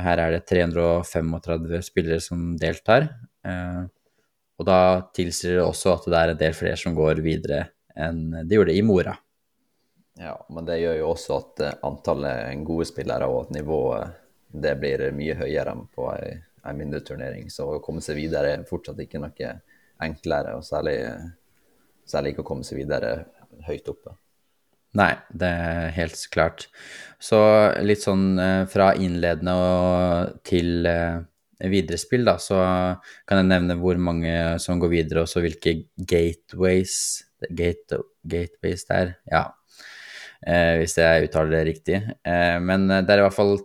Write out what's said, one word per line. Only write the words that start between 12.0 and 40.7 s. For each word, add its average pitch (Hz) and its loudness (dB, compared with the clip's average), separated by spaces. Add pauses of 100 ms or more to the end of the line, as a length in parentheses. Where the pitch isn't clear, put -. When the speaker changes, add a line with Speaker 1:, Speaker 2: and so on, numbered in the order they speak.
Speaker 2:
gode 80 -2
spillere 64 -4
og 64 -2
at 73 -8
nivået, 71 -4 (400)
det 73 -2
blir 67 -2
mye 76 -4
høyere 69 -4
enn - -14
på 64 -8
ei, - -10 (280)
ei 71 -10
mindre 73 -6
turnering, - -12
så 71 -8
å 73 -6
komme 78 -8
seg 76 -8
videre 73 -2
er - -10
fortsatt 73 -10
ikke 73 -10
noe - -12 (440)
enklere, 78 -4
og 67 -10
særlig, 76 -4 (1120)
særlig 71 -4
ikke - -8
å - -10
komme 67 -8
seg - -10
videre 69 -4 (400)
høyt 80 -8
oppe. - -16 (840)
Speaker 1:
Nei, 98 4 (240)
det 90 -2
er 85 -2
helt 82 -4 (100)
klart. - 0 (520)
Så 110 4 (420)
litt 104 2
sånn, 95 2
eh, 95 2
fra 98 6
innledende 87 0
og 90 2
til, 85 0
eh, 85 0 (460)
videre 87 0
spill 123 -2
da, 87 4
så 95 0 (640)
kan 98 4
jeg 92 6
nevne 87 2
hvor 90 2
mange 85 0
som 87 -2
går 85 2
videre, 82 2
og 85 0
så 87 -2
hvilke 80 -2 (100)
gateways, 90 0 (260)
gate-, 85 -4 (220)
gateways 87 -6
det 92 0
er, 90 -2 (160)
ja. 80 2 (1040)
Eh, 85 4